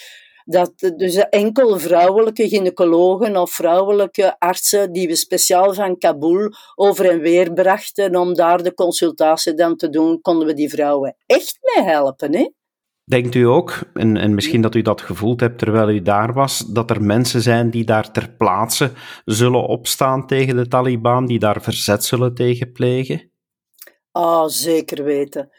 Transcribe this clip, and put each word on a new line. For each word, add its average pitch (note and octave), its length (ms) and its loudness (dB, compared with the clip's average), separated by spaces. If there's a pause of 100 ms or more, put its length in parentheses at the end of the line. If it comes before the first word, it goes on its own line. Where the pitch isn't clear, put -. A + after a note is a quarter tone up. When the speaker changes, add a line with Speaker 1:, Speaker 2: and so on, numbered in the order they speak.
(460)
Speaker 1:
dat, F3 260 0 (240)
dus F3+ 200 -4
enkel G#3+ 640 2
vrouwelijke G3 680 2
gynaecologen F#3 880 2
of F3 140 0
vrouwelijke F#3+ 880 0
artsen F#3 520 0
die F3+ 160 -2
we E3 80 -4
speciaal F#3 580 0
van F#3 240 -4
Kabul F3 560 0 (220)
over F#3+ 340 2
en E3+ 100 2
weer E3+ 340 2
brachten F#3 600 0
om F3+ 180 0
daar E3+ 300 2
de F3 100 -2
consultatie E3 800 0
dan E3+ 220 0
te E3 140 -4
doen, D#3+ 320 0
konden E3 260 0
we D#3 60 0
die D3 160 -4
vrouwen C#3+ 460 -2 (100)
echt - 360 0
mee G#4+ 240 0
helpen, D3 500 0
hè? C#4+ 140 0 (540)
Speaker 2:
Denkt B2 320 -2
u B2 80 4
ook, C#3+ 360 2 (140)
en, A2 240 2
en G#2 180 0
misschien G#2 260 0
dat A2 140 0
u A2+ 60 2
dat G#2+ 200 -2
gevoeld G#2 380 -4
hebt A#2+ 180 -2
terwijl G#2+ 320 0
u G#2 120 0
daar G#2 320 0
was, C3+ 260 -2
dat A2+ 300 -4
er G2+ 120 -2
mensen A#2 400 0
zijn A#2 280 2
die A2+ 140 -2
daar A2 280 0
ter - 260 -8
plaatse A2+ 540 0 (340)
zullen A#2 420 0
opstaan C3 600 -4
tegen C3+ 280 0
de B2 120 -2
Taliban, B2+ 580 0
die A#2+ 140 0
daar G#2 220 0
verzet G#2+ 440 -2
zullen B2 300 -2
tegen B2 360 -2
plegen? B2+ 600 -4 (800)
Speaker 1:
Ah, E3 360 0
zeker D#3 560 -2
weten. C#3+ 560 -4